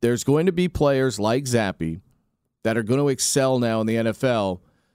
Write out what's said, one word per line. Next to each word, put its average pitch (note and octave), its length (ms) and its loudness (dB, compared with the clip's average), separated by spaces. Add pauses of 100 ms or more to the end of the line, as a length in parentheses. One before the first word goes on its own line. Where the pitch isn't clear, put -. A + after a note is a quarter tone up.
there's A#2 240 0
going D3+ 220 2
to F#3+ 60 2
be F3 160 0
players C3 520 0
like A#2+ 260 0
Zappi F#2+ 540 -2 (640)
that A2 120 0
are A#2+ 60 -2
gonna B2+ 240 0
excel C3 520 0
now A2+ 220 0
in A2 60 0
the A2+ 100 0
N A2+ 100 0
F A2 180 -4
L G#2 380 0 (320)